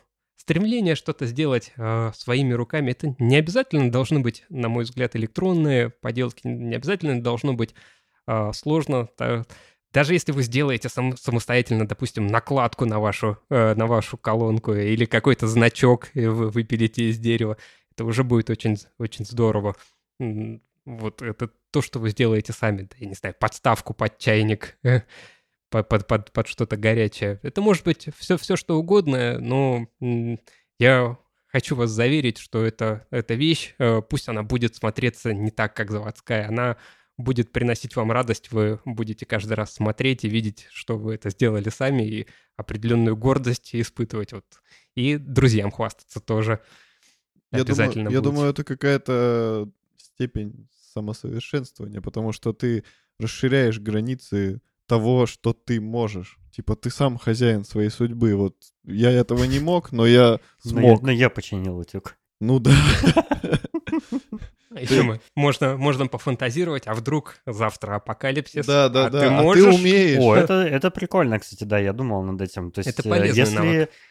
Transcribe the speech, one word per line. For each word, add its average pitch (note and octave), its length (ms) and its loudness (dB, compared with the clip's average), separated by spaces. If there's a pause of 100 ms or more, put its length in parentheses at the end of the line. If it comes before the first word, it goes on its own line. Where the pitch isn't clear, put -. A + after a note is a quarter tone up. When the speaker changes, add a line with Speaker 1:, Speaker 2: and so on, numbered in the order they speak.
(380)
Speaker 1:
стремление F#3+ 580 0
что-то - 300 -6
сделать, B2 500 -2
э, A2+ 400 -4
своими B2+ 380 0
руками. B2 380 -2
Это C3+ 280 -6
не B2 160 4
обязательно D#3 560 2
должны C3 280 0
быть, A#2+ 300 -4
на B2+ 200 -4
мой A#2 140 -2
взгляд, B2 320 -4
электронные C#3 720 0
поделки, A#2+ 580 -6
не A#2+ 280 -6
обязательно C#3 460 -4
должно A#2+ 320 -2
быть, A#2 200 -4 (540)
э, G#2+ 260 -2
сложно. C#3+ 540 -2 (100)
Та-, A#2+ 280 -4 (460)
даже C#3+ 220 2
если D#3+ 180 0
вы C#3 120 0
сделаете B2+ 460 -2
сам-, B2+ 280 -4
самостоятельно, A#2+ 680 0
допустим, A2 400 -4
накладку A#2+ 580 -2
на G#2+ 140 -2
вашу, G#2 400 -2 (100)
э, A2+ 260 2
на A2+ 120 0
вашу A#2 300 -2
колонку A2 560 -2
или G#2+ 320 0
какой-то A#2 420 2
значок, A#2 680 2
и A#2 140 0
вы A2+ 220 0
выпилите A2+ 600 -2
из A2+ 80 -2
дерева, A2+ 400 -2 (360)
это A2+ 120 -8
уже A#2 180 0
будет A#2+ 280 0
очень, A2 260 -2 (220)
очень A2 260 -10
здорово. G#2+ 500 -2 (440)
М, A2 420 -8 (240)
вот A2+ 380 -10
это A2+ 260 -8 (220)
то, D3 100 0
что - 180 -6
вы A2+ 120 -2
сделаете A2 420 0
сами, G2+ 300 -4
да, F#2+ 160 -20
я G2+ 80 -12
не G2 80 -14
знаю, F#2 240 -10
подставку - 560 -2
под - 240 -4
чайник, G#2+ 600 0
<laughs> - 40 -10
э, B2 180 2 (680)
под, A2 200 -2
под, G#2 180 0
под, G#2+ 240 -2
под - 160 -4
что-то - 300 -6
горячее. G#2+ 640 -2
Это - 180 -8
может G3+ 240 2
быть - 220 -2 (100)
всё, - 200 -2
всё, F#3+ 180 -4
что E3+ 220 -2
угодно, C#3+ 600 2
но, B2 480 0 (140)
м, A#2 380 -2 (400)
я B2 380 4 (300)
хочу - 280 -2
вас A#2+ 140 0
заверить, B2 480 0
что - 280 -4
это, A2 460 -4
эта A#2 220 -4
вещь, D3+ 460 -2
э, A2+ 280 2
пусть - 220 -6
она G#2+ 140 -4
будет A#2+ 320 -2
смотреться A#2 580 -4
не G#2 180 -4
так, G#2+ 220 -4
как G#2+ 180 -8
заводская, G#2+ 580 -6
она A#2+ 280 -2 (400)
будет A#2+ 340 -2
приносить A#2+ 440 -4
вам A2+ 160 -2
радость, A#2 400 -4
вы G#2+ 340 0
будете A2+ 400 -8
каждый G#2+ 280 -4
раз G#2+ 200 -6
смотреть A#2 520 -2
и G#2+ 40 -4
видеть, A2 420 -4
что - 260 -8
вы A2 180 -8
это G#2+ 140 -8
сделали G#2+ 400 0
сами, C3 340 -2
и G#2+ 240 -6 (300)
определённую A2+ 600 0
гордость B2 560 -2
испытывать, A2+ 600 -6
вот. G2 120 -16 (500)
И C#3 220 0
друзьям B2 540 2
хвастаться - 480 -10
тоже A2 400 -2 (920)
Speaker 2:
Я B2+ 120 2
думаю, - 0 -
Speaker 1:
обязательно A2 460 0
Speaker 2:
я B2+ 120 2
Speaker 1:
будете. - 20 2 (120)
Speaker 2:
думаю, D3 160 2
это D3 120 -6
какая-то A#2+ 1080 0 (280)
степень A2+ 720 -10 (260)
самосовершенствования, G#2+ 1080 -10
потому A2 300 -6
что A2 220 -6
ты A#2 300 -4 (360)
расширяешь A#2+ 600 0
границы G#2+ 800 -4 (260)
того, A#2 380 2
что - 280 -2
ты A#2 280 -4
можешь. G#2+ 560 -6 (140)
Типа, - 240 -6
ты - 160 -8
сам C3 260 0
хозяин A2+ 480 0
своей G#2+ 240 -2
судьбы. A#2 460 0
Вот G2 200 0 (280)
я G#2+ 280 2
этого B2 340 2
не C3+ 140 0
мог, E3+ 320 0
но A#2 140 2
я A#2+ 340 8 (120)
Speaker 3:
<laughs> - 120 -20
Но A#2 160 -4
я, C3 80 6
Speaker 2:
смог. A2+ 140 10
Speaker 3:
но C3 100 2
я B2 180 4
починил F#2 500 -6
утюг. - 380 -12 (220)
Speaker 2:
Ну B2 200 2
да. C3+ 120 4
<laughs> - 840 4 (1160)
Speaker 1:
А G3+ 100 -14
ещё B2+ 140 0
Speaker 2:
Ты D3 80 6
Speaker 1:
мы, A2+ 180 -2 (140)
можно, C#3 420 2
можно C3+ 300 0
пофантазировать, C3+ 800 -4
а G#2+ 60 -4
вдруг C3+ 520 -4
завтра G#2+ 500 -4
апокалипсис, C3+ 720 -6
Speaker 2:
Да, C#3 240 4
да, C3 160 2
Speaker 1:
а A#2+ 40 0
Speaker 2:
да. C#3 100 -2
Speaker 1:
ты C#3 80 4
Speaker 2:
А C3+ 100 4
ты D3 60 6
Speaker 1:
можешь? F#3 360 8
Speaker 2:
умеешь. F3+ 400 6
Speaker 3:
О, A#2 160 8
это, F3 180 6 (100)
это D3+ 280 0
прикольно, D3 480 0
кстати, - 240 -16
да, G#2 160 0
я G2 140 0
думал A2 300 -4
над F#2+ 180 -6
этим. F2+ 300 -8
То - 80 -8
есть, G2 100 -4
Speaker 1:
Это - 180 -6
Speaker 3:
э, G#2+ 40 2
Speaker 1:
полезный G2+ 280 4
Speaker 3:
если, G#2+ 160 4
Speaker 1:
навык. D#3+ 340 2 (220)